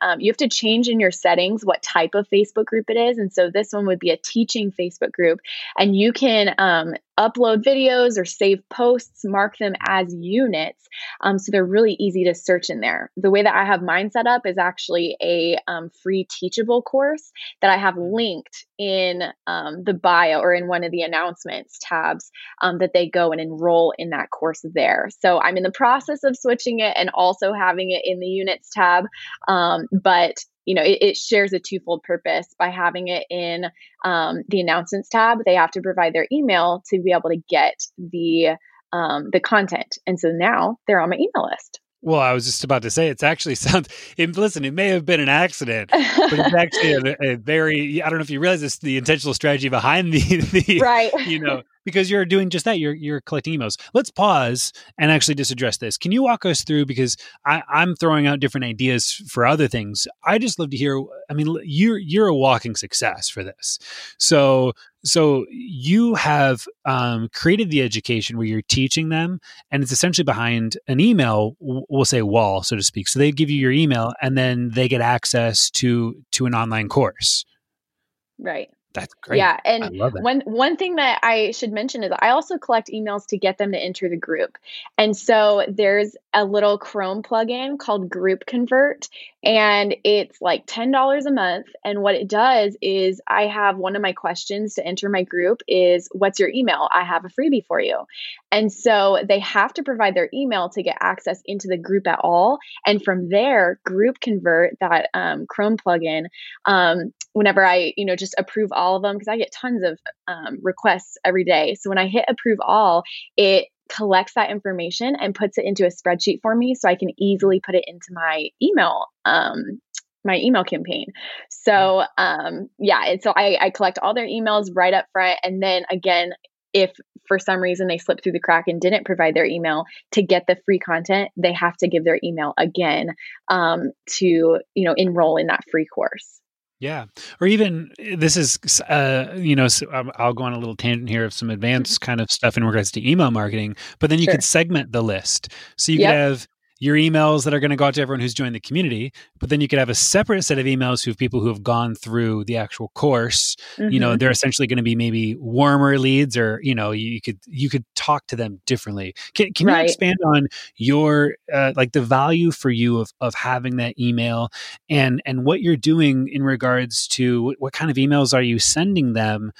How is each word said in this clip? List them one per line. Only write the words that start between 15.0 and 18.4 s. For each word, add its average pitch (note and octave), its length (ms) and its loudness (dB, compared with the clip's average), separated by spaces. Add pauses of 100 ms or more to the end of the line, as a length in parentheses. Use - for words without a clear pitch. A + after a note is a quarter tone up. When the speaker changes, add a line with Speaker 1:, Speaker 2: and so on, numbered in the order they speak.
Speaker 1:
a, E3+ 420 0
um, E3+ 260 -8 (120)
free F#3+ 260 -2
Teachable A#3 520 -2
course C#4 500 -2 (300)
that G3 100 4
I F#3 60 4
have F#3+ 180 0
Speaker 2:
Mm. F3 180 -6
Speaker 1:
linked G#3+ 520 -6 (120)